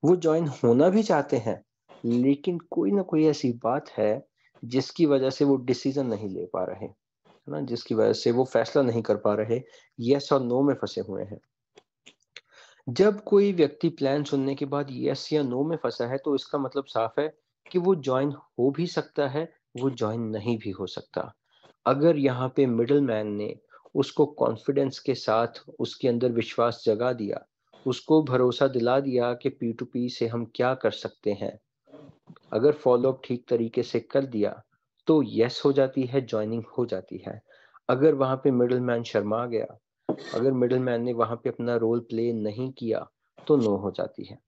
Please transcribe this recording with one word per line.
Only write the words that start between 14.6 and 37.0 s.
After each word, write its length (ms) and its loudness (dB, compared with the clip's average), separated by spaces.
बाद 260 -4
यस 420 -4
या 100 2
नो 200 -2
में 140 -2
फंसा 300 -4
है, 100 -4
तो 180 -2
इसका 220 -4
मतलब 280 -4
साफ 340 -4
है 140 -2
कि 80 0
वो 160 4
ज्वाइन 360 0
हो 120 4
भी 160 -2
सकता 400 -4
है, 260 -6
वो 80 0
ज्वाइन 320 -4
नहीं 360 -4
भी 120 -8
हो 180 -8
सकता। 460 -8
अगर 320 4
यहाँ 380 0
पे 100 4
मिडलमैन 640 2
ने 320 -6
उसको 300 2
confidence 720 -2
के 160 -2
साथ 320 0
उसके 280 -4
अंदर 240 2
विश्वास 540 -2
जगा 280 0
दिया, 340 -6
उसको 360 2
भरोसा 440 2
दिला 320 2
दिया 340 0
कि 160 -4
पी 240 -4
टू 120 -8
पी 240 -4
से 180 -2
हम 280 -4
क्या 200 0
कर 160 0
सकते 420 -6
हैं, 260 -8
अगर 180 4
फॉलोअप 540 2
ठीक 240 -6
तरीके 340 0
से 160 -2
कर 260 -2
दिया, 380 -4
तो 180 6
यस 400 0
हो 80 4
जाती 300 2
है, 180 -2
joining 420 -4
हो 80 0
जाती 420 -10